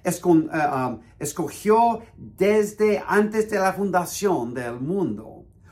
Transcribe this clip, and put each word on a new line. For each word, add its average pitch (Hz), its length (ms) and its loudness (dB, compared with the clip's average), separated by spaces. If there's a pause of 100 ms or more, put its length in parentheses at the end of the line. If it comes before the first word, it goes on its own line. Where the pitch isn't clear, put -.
escon-, 170 500 2
eh, 156 140 0
um, 127 340 -4 (180)
escogió 220 840 0 (120)
desde 208 920 0
antes 214 420 2
de 214 80 -2
la 190 160 2
fundación 180 800 -2
del 120 260 -8
mundo. 135 680 -6 (260)